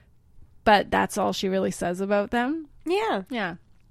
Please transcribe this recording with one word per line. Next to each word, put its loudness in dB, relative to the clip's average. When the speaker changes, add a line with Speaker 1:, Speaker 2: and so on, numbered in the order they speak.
Speaker 1:
But 6
that's 0
all 2
she -2
really 0
says -4
about 0
them. -2
Speaker 2:
Yeah. 0
Speaker 1:
Yeah. -4